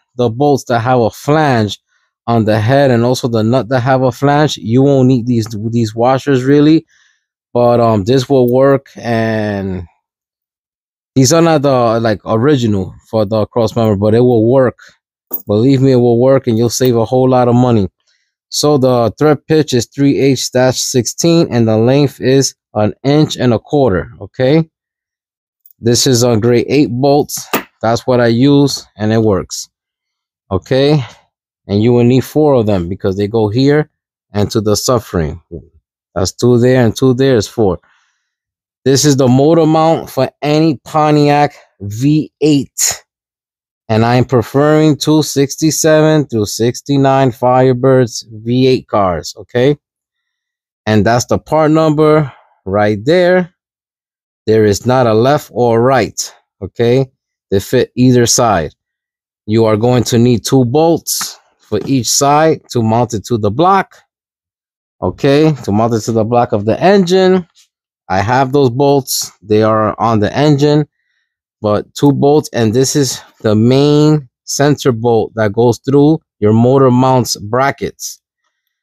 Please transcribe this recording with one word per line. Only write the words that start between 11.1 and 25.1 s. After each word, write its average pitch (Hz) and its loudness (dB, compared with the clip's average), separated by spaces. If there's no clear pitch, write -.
these 131 2
are 165 2
not 160 2
the, 123 0
like, 110 -2
original 113 0
for 110 -2
the 104 -2
cross 113 -4
member, 110 0
but 104 0
it 120 4
will 120 2
work. 160 2
Believe 123 2
me, 135 4
it 127 4
will 120 2
work, 135 0
and 113 -2
you'll 117 0
save 127 0
a 113 0
whole 131 0
lot 123 2
of 120 2
money. 117 2
So 151 -2
the 123 0
thread 147 0
pitch 156 0
is 120 0
three 139 -2
H 131 -2
dash 131 0
sixteen, 165 -2
and 117 0
the 110 0
length 131 0
is 135 0
an 107 -2
inch 147 0
and 123 0
a 107 -2
quarter, 117 -2
okay? 143 -2